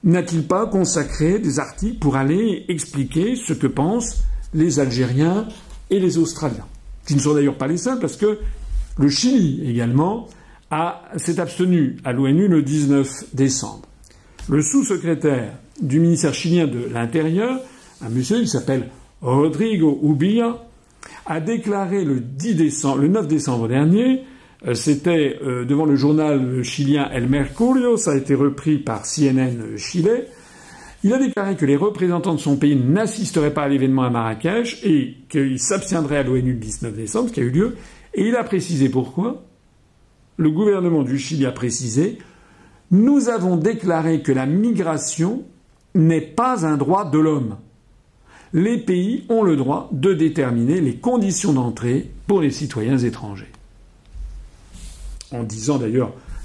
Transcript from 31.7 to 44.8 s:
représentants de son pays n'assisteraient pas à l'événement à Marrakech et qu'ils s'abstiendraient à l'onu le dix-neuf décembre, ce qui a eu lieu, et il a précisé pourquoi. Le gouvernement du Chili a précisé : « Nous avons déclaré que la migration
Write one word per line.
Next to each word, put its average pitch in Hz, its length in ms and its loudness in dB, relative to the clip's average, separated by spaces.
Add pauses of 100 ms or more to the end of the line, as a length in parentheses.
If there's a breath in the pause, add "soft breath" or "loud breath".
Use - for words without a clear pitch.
représentants 180 580 0
de 143 60 -2
son 143 160 0
pays 143 200 2
n'assisteraient 160 800 0
pas 156 80 -2
à 139 60 -2
l'événement 131 340 2
à 123 80 0
Marrakech 165 720 -2
et 147 320 2 (120)
qu'ils 135 300 0
s'abstiendraient 165 600 -2
à 139 40 0
l'onu 127 300 0
le 117 60 -2
dix-neuf 107 360 -8
décembre, 113 340 -4
ce 240 60 -8
qui 139 60 -2
a 123 40 2
eu 123 60 0
lieu, 202 260 2 (380 loud breath)
et 208 140 2
il 233 80 2
a 233 80 0
précisé 160 440 0
pourquoi. 175 540 -4 (920)
Le 156 140 2
gouvernement 180 520 2
du 131 160 -2
Chili 135 260 -2
a 123 80 -2
précisé : « 123 640 -2 (720 loud breath)
Nous 233 380 6
avons 185 280 0
déclaré 165 640 0
que 143 100 0
la 131 140 0
migration 180 960 0 (520)